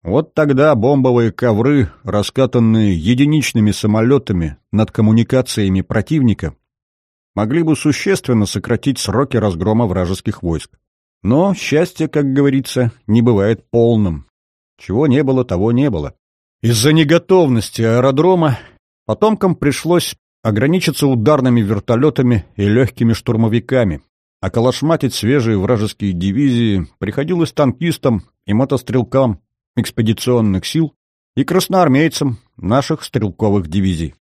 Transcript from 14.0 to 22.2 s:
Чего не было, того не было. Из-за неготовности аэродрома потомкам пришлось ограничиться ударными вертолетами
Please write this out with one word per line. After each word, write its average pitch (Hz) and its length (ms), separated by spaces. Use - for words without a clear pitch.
Чего 123 300
не 127 160
было, 131 200
того 104 300
не 135 160
было. 76 240
Из-за 117 320
неготовности 160 880
аэродрома 135 760
потомкам 202 500
пришлось 156 600
ограничиться 143 640
ударными 127 540
вертолетами 120 840